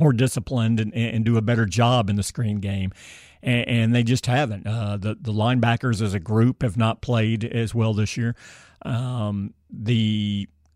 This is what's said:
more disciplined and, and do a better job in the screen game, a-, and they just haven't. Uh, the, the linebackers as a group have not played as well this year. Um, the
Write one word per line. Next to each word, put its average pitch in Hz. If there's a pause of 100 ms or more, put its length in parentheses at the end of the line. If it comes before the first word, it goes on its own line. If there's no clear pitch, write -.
more 151
disciplined 117
and, 110
and 113
do 117
a 110
better 113
job 117
in 101
the 104
screen 104
game, 98 (500)
a-, -
and 120
they 120
just 120
haven't. 123
Uh, 104
the, 101
the 110
linebackers 117
as 101
a 101
group 110
have 113
not 113
played 113
as 117
well 110
this 104
year. 117 (480)
Um, 117 (160)
the 107 (280)